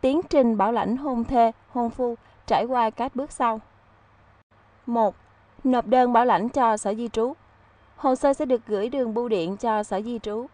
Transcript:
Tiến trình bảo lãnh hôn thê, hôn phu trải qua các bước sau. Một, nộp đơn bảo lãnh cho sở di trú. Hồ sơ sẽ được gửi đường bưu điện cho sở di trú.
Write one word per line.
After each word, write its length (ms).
Tiến 280
trình 280
bảo 140
lãnh 260
hôn 260
thê, 280
hôn 180
phu 260
trải 180
qua 240
các 260
bước 160
sau. 300
Một, 300
nộp 240
đơn 260
bảo 120
lãnh 240
cho 280
sở 160
di 140
trú. 260
Hồ 200
sơ 180
sẽ 120
được 220
gửi 220
đường 240
bưu 140
điện 300
cho 260
sở 180
di 180
trú. 340